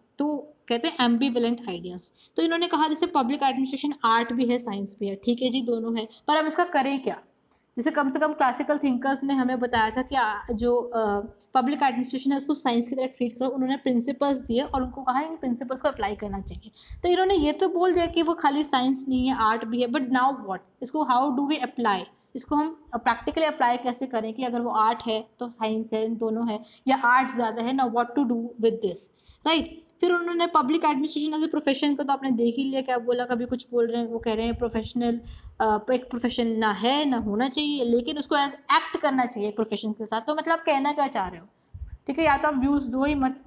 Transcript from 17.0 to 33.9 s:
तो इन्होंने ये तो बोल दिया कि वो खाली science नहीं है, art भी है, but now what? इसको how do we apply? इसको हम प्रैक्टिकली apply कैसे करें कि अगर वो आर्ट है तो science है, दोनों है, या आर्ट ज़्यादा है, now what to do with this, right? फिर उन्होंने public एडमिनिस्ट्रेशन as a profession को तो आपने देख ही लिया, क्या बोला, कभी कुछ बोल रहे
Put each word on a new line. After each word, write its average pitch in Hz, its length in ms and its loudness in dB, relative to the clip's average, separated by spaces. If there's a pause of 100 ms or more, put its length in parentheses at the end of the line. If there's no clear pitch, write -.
तो 359 60 2
इन्होंने 381 260 4
ये 294 160 4
तो 381 180 0
बोल 349 240 2
दिया 339 120 4
कि 330 160 2
वो 330 120 2
खाली 302 300 2
science 262 460 0
नहीं 254 180 2
है, 262 80 2
art 226 300 2
भी 240 160 -2
है, 240 60 2
but 269 140 0
now 254 300 2 (140)
what? 190 140 -6 (220)
इसको 302 220 -2
how 254 360 2
do 285 100 0
we 311 200 -2
apply? 214 300 0 (360)
इसको 262 200 -4
हम 311 300 -2 (100)
प्रैक्टिकली 254 500 0
apply 247 320 0
कैसे 247 280 -6
करें 220 280 -4
कि 254 100 -6
अगर 240 180 -2
वो 233 80 -2
आर्ट 220 380 2
है 220 220 -4 (100)
तो 247 100 -8
science 220 440 -4
है, 220 220 -2
दोनों 226 340 -2
है, 233 140 -4 (240)
या 262 80 4
आर्ट 254 360 4
ज़्यादा 226 300 -2
है, 254 160 -2
now 254 100 2
what 240 200 0
to 277 180 0
do 233 120 0
with 226 380 0
this, 180 240 -4 (480)
right? 320 180 2 (360)
फिर 359 100 2
उन्होंने 339 360 0
public 320 380 2
एडमिनिस्ट्रेशन 302 560 -2
as 320 80 -2
a 320 60 -4
profession 285 420 0
को 294 60 -4
तो 277 100 0
आपने 269 180 -2
देख 233 240 2
ही 269 80 -2
लिया, 269 180 -2
क्या 262 160 -2
बोला, 247 280 -2
कभी 247 200 -2
कुछ 247 260 -6
बोल 233 160 2
रहे 233 140 0